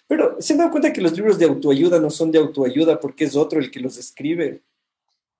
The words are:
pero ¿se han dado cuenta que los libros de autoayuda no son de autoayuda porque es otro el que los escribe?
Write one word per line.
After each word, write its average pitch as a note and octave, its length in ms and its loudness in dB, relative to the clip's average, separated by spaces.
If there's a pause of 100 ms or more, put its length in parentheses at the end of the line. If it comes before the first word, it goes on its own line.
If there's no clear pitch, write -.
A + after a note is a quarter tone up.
pero - 320 0
¿se - 140 0
han C#4+ 40 2
dado E4 140 2
cuenta D4+ 200 0
que - 80 -6
los E3+ 160 0
libros G3+ 220 2
de E3 60 4
autoayuda D3 560 2
no D3+ 100 0
son D#3+ 220 -2
de D#3+ 60 4
autoayuda D3 600 0
porque C#3 260 -6
es C#3 120 -2
otro D3+ 240 0
el B2+ 100 -4
que - 80 -16
los B2+ 180 -8
escribe? D3 640 -6 (800)